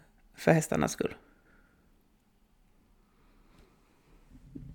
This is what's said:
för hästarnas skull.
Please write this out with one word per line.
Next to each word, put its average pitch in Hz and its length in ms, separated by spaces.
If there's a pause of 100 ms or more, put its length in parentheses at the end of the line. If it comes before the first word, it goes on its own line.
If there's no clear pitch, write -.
(360)
för - 160
hästarnas 160 400
skull. - 240 (3500)